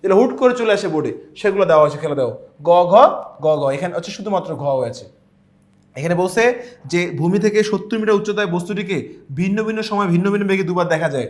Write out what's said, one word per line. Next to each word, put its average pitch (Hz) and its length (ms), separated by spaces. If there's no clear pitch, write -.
যেগুলো 190 180
হুট 254 200
করে 247 200
চলে 220 180
আসে 196 160
বোর্ডে, 151 180
সেগুলো 196 300
দেওয়া 156 140
হয়েছে। 147 200
খেলে 147 160
দাও, 120 120
গ, - 20
ঘ, - 20
গ, - 20
ঘ, - 20
এখানে 175 220
হচ্ছে 175 200
শুধুমাত্র 190 380
ঘ 143 100
হয়েছে। - 240
এখানে 170 220
বলছে 226 220
যে 170 80
ভূমি 175 260
থেকে 208 140
সত্তর 208 280
মিটার 214 200
উচ্চতায় 208 360
বস্তুটিকে 180 420
ভিন্ন 190 180
ভিন্ন 220 120
সময় 202 240
ভিন্ন 175 200
ভিন্ন 208 160
বেগে 190 200
দুবার 175 240
দেখা 160 220
যায় 120 140